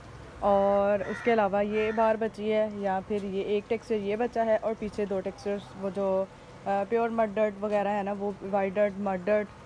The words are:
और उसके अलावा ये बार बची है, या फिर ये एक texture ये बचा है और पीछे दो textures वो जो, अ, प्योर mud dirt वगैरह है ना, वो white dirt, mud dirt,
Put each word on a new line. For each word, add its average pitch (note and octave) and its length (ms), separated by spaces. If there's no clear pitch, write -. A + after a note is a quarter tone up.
और G3+ 600
उसके - 280
अलावा G3+ 300
ये G#3+ 320
बार A3 240
बची G#3+ 320
है, G#3+ 340
या F#3+ 180
फिर G3+ 240
ये G3 180
एक G#3 260
texture A3+ 260
ये G3+ 220
बचा A#3 260
है A3 160
और A3 160
पीछे G#3 320
दो F#3+ 140
textures G3 420
वो G3 140
जो, F#3+ 320
अ, G3 40
प्योर G3+ 440
mud A3+ 240
dirt G#3+ 260
वगैरह G3+ 300
है G#3 120
ना, G3 100
वो G3+ 300
white G3 320
dirt, G#3 240
mud F#3+ 260
dirt, G#3 240